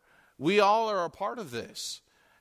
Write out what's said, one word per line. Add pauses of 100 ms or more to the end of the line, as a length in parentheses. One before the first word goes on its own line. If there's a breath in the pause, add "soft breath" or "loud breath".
(380 soft breath)
We
all
are
a
part
of
this, (380 soft breath)